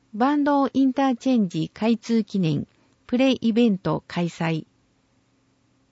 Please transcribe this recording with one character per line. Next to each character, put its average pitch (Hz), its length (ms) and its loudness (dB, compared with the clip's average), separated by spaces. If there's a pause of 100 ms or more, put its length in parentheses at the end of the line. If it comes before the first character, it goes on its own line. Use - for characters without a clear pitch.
(160)
坂 277 220 0
東 285 340 2
イ 269 120 2
ン 262 80 2
タ 269 160 0
ー 254 80 0
チ 262 140 -4
ェ 247 100 2
ン 196 80 0
ジ 160 260 -6
開 220 240 0
通 226 240 -2
記 - 160 -6
念 156 300 -2 (380)
プ 247 120 -2
レ 262 140 4
イ - 20 -2
イ 226 180 -2
ベ 233 180 4
ン 190 80 0
ト 156 280 -4
開 175 220 -4
催。 160 380 -4 (1300)